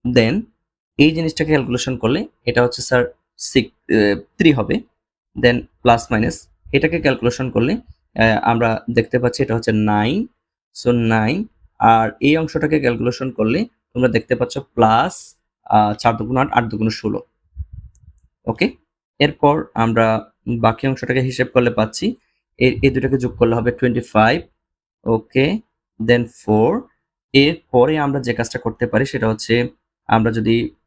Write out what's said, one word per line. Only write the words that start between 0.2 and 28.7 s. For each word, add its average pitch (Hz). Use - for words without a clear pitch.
এই 151
জিনিসটাকে 160
ক্যালকুলেশন 127
করলে 143
এটা 120
হচ্ছে 123
স্যার 123
সিক্স, -
আহ, 104
থ্রি 165
হবে, 123
then 120
প্লাস 117
মাইনাস 117
এটাকে 160
ক্যালকুলেশন 131
করলে, 120
আহ, -
আমরা 117
দেখতে 117
পাচ্ছি 120
এটা 110
হচ্ছে 113
নাইন, 107
so -
নাইন, 117
আর 113
এই 147
অংশটাকে 156
ক্যালকুলেশন 123
করলে 113
তোমরা 123
দেখতে 117
পাচ্ছ 123
প্লাস, 120
আহ, 107
চার 113
দুগুণ 117
আট, 131
আট 120
দুগুণ 110
ষোলো। 101
ওকে, 117
এরপর 147
আমরা 113
বাকি 117
অংশটাকে 131
হিসেব 127
করলে 120
পাচ্ছি 110
এই, 123
এই 139
দুটাকে 131
যোগ 123
করলে 113
হবে 117
টোয়েন্টি 120
ফাইভ, 110
ওকে, 127
then 120
ফোর। 117
এরপরে 143
আমরা 139
যে 120
কাজটা 117
করতে 113